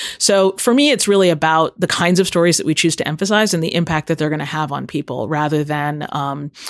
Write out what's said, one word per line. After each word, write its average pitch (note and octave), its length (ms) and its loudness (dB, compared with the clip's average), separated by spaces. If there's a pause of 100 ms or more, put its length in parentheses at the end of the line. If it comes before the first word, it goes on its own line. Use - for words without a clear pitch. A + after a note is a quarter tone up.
(200)
So F#3+ 400 4
for A#3+ 160 2
me, C#4+ 160 6
it's A3+ 160 0
really G3 240 4
about D#3+ 480 2
the - 80 2
kinds F3+ 320 2
of F#3 80 2
stories E3+ 300 2
that - 80 -6
we D#3 100 0
choose E3 180 0
to - 140 -4
emphasize G3+ 460 0
and E3 100 -2
the - 100 -4
impact D#3+ 360 -2
that D#3+ 80 0
they're D3+ 120 -2
gonna D3+ 140 -4
have D3+ 300 -6
on C3+ 120 -8
people, B2+ 440 -6
rather D3+ 340 0
than, D3 480 -4
um, C#3+ 400 -6 (180)